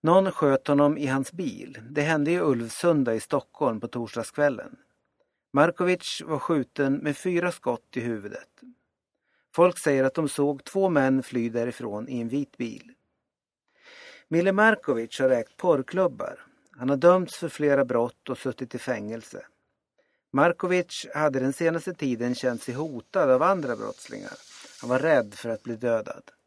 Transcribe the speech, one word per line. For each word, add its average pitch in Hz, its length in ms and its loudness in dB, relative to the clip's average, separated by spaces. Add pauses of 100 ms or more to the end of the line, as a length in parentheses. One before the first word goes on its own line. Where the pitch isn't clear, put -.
Någon 180 280 6
sköt 139 360 2
honom 147 300 4
i 143 100 -4
hans 135 240 -2
bil. - 580 -8
Det 147 120 -2
hände 151 300 2
i 175 80 2
Ulvsunda 131 760 2
i 110 60 -2
Stockholm - 600 -4
på 123 80 -8
torsdagskvällen. 120 880 -4 (800)
Markovic 170 720 2
var 156 140 -4
skjuten 139 560 0
med 139 220 -4
fyra 180 340 -2
skott - 460 -8
i - 20 -4
huvudet. 104 500 -8 (1040)
Folk 175 220 4
säger 139 260 2
att 135 100 0
de 151 160 -2
såg 143 340 -2
två 196 260 -2
män 135 340 2
fly 117 260 -4
därifrån 117 600 -6
i 123 120 -6
en 117 60 -6
vit 139 300 -6
bil. - 360 -10 (1300)
Mille 175 240 2
Markovic 190 680 2
har 131 100 4
ägt 120 280 0
porrklubbar. 143 840 0 (380)
Han 123 120 -4
har 139 80 2
dömts 175 400 6
för 160 120 -6
flera 139 360 2
brott 120 440 -2
och 127 80 -6
suttit 127 380 -8
i 120 40 -6
fängelse. 113 680 -8 (840)
Markovic 175 840 0
hade 147 260 0
den 135 140 0
senaste 165 400 -2
tiden 123 420 -2
känt 123 260 -4
sig 127 120 -10
hotad 143 560 -2
av 127 140 6
andra 160 320 0
brottslingar. 104 580 -12 (480)
Han 120 80 -10
var 127 100 2
rädd 131 340 2
för - 160 -8
att 113 140 -6
bli 117 120 -8
dödad. 113 480 -4 (240)